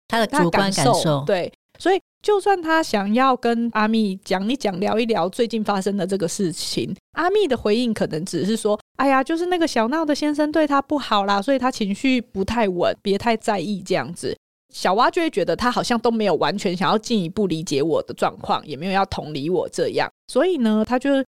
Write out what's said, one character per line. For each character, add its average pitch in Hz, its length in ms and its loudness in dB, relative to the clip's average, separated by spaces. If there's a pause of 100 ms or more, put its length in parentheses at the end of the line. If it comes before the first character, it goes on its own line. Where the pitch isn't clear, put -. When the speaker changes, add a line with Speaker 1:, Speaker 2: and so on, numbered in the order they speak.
Speaker 1:
他 226 100 0
的 220 80 2
主 196 220 2
观 - 20 0
感 196 220 2
受。 180 120 0
Speaker 2:
他 233 80 6
感 170 100 2
受， 143 240 0
对。 175 260 -2 (240)
所 349 160 0
以 381 80 2 (220)
就 415 180 2
算 381 220 0
他 320 180 2
想 208 320 -2
要 262 240 4
跟 233 360 0
阿 214 160 0
蜜 220 260 2 (100)
讲 196 240 -2
一 269 80 0
讲、 190 220 -2
聊 202 200 0
一 240 80 0
聊 190 220 0
最 233 180 -2
近 220 160 -2
发 202 180 0
生 196 160 -2
的 180 100 -2
这 196 100 -2
个 175 120 -2
事 175 240 -2
情， - 420 -6 (240)
阿 330 100 0
蜜 403 200 2
的 269 80 0
回 214 200 0
应 240 160 0
可 196 140 0
能 160 180 -4
只 175 220 -4
是 220 100 0
说 208 220 0 (180)
，“哎 277 120 2
呀， 269 160 4
就 330 120 -2
是 349 100 -2
那 359 120 0
个 330 80 2
小 226 220 0
闹 320 160 -2
的 302 100 2
先 302 180 0
生 302 200 0
对 320 120 4
他 277 160 2
不 294 160 -2
好 214 280 0
啦， 202 180 2
所 277 100 0
以 269 60 4
他 254 140 0
情 202 200 -4
绪 254 280 2
不 196 240 -4
太 226 240 0
稳， 170 340 2
别 196 160 0
太 226 180 0
在 220 220 -2
意” 190 260 -6
这 185 120 0
样 135 180 -4
子。 - 200 -6 (380)
小 190 220 0
蛙 240 160 4
就 349 100 -2
会 330 80 0
觉 175 160 0
得 165 100 0
他 233 160 -2
好 - 120 0
像 240 160 0
都 233 140 2
没 220 140 0
有 175 100 4
完 156 200 0
全 185 200 -2
想 165 120 0
要 180 80 4
进 226 240 0
一 165 80 -2
步 196 200 0
理 160 120 -4
解 143 220 -2
我 151 220 2
的 - 100 -12
状 - 240 -2
况， - 260 -4
也 143 120 -12
没 156 100 -8
有 196 60 -4
要 196 140 0
同 151 280 -8
理 143 160 -4
我 170 180 -2
这 156 220 -2
样， 135 180 0 (200)
所 285 180 0
以 370 120 0
呢， 214 280 2
他 247 100 -2
就 277 140 0 (180)